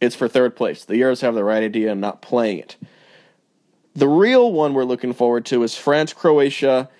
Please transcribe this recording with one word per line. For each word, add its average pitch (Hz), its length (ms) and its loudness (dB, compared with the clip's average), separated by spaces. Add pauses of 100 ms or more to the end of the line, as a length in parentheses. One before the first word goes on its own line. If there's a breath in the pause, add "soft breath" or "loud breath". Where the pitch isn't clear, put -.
it's 120 140 0
for 127 120 -2
third 123 280 0
place. 92 300 -6
The 107 100 -4
Euros 127 260 0
have 120 140 -2
the 107 80 -2
right 110 200 0
idea 110 280 -2
and 98 100 -6
not 101 200 -8
playing 110 380 -2
it. - 160 -20 (1200 loud breath)
The 139 120 2
real 226 440 4
one 151 220 0
we're 135 100 0
looking 123 300 -4
forward 120 320 0
to 123 180 0
is 113 120 -4
France-Croatia 143 1120 0 (100)